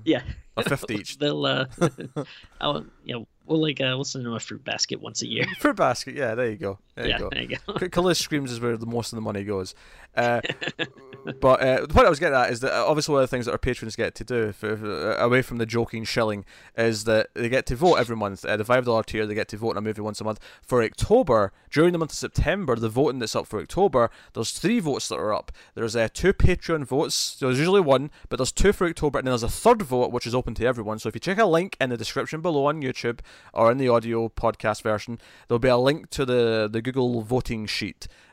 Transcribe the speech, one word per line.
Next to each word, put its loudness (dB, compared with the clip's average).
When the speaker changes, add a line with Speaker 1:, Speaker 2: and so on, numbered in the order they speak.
Speaker 1:
Yeah. 0
Speaker 2:
Or -2
fifty -4
each. -10
Speaker 1:
<laughs> -8
They'll, -2
uh, 0
Speaker 2:
<laughs> -4
Speaker 1:
I'll, -4
you -10
know, -12
we'll, 0
like, -2
uh, 0
we'll -4
send -8
them -6
a -4
fruit -14
basket -4
once -10
a -6
year. -4
Speaker 2:
Fruit 2
basket, 0
yeah, -2
there 0
you -6
go. -8
There -6
you -2
Speaker 1:
Yeah, -4
Speaker 2:
go. -6
Speaker 1:
there -6
you -8
go. -6
Speaker 2:
C-, -4
Colour 2
Screams -4
is -8
where -2
the -8
most -6
of -8
the -6
money -4
goes. -6
Uh, 2
Speaker 1:
<laughs> -14
Speaker 2:
but, 4
uh, 2
what 8
I 6
was 2
getting 2
at 4
is -4
that, -2
uh, 0
obviously 2
one 4
of 0
the -4
things -2
that -4
our -2
patrons -4
get -2
to -12
do, -2
if, -10
if, -4
uh, -2
away 2
from -10
the -2
joking -2
shilling, -2
is 0
that 2
they -2
get 0
to -2
vote 6
every 0
month. -4
Uh, 0
the -2
five 4
dollar 2
tier, -2
they -4
get -2
to -10
vote -2
on -4
a -4
movie -4
once -6
a -10
month. -6
For 2
October, 2
during 4
the 0
month -4
of -8
September, 0
the -2
voting 0
that's -4
up -2
for -8
October, 2
there's -4
three 0
votes -2
that -4
are -2
up. -6
There's, -4
uh, 2
two 2
Patreon 4
votes, 0
so -4
there's 2
usually 4
one, 4
but -4
there's 0
two 6
for 0
October, -2
and -2
then 2
there's 0
a 0
third 6
vote, 2
which -2
is -6
open -2
to -2
everyone. -2
So -6
if -6
you -10
check -4
a 4
link 2
in 0
the -4
description -6
below 0
on -2
YouTube -4
or 6
in 2
the 2
audio 2
podcast -2
version, -2
there'll 2
be 2
a 6
link 2
to -2
the, 2
the -2
Google 0
voting -2
sheet, -8